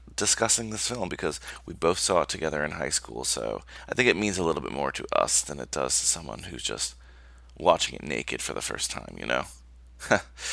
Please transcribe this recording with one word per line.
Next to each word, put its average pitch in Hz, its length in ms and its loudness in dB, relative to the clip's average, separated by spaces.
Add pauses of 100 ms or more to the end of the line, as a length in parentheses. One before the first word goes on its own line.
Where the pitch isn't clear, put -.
(160)
discussing 113 560 2
this 107 160 -2
film 113 220 -2
because 82 300 -2 (280)
we 85 80 -10
both 85 240 4
saw 87 240 4
it 73 60 -6
together 76 340 -2
in 78 80 -2
high 78 180 -4
school, 57 340 -4
so 55 380 -2 (260)
I - 60 -2
think 123 160 4
it 85 80 6
means 98 220 2
a 92 40 2
little 78 200 2
bit - 80 -6
more 67 220 -2
to - 120 -8 (100)
us - 260 4
than 71 180 -6
it 62 100 -8
does 65 300 0
to - 80 0
someone 69 360 -2
who's 85 200 -10
just - 320 -4 (600)
watching 85 400 4
it - 80 -10
naked - 380 -4
for - 120 -4
the 52 80 -4
first - 280 -4
time, 50 300 -10
you 50 80 -8
know? 62 160 2 (680)
<laughs> 107 100 6 (340)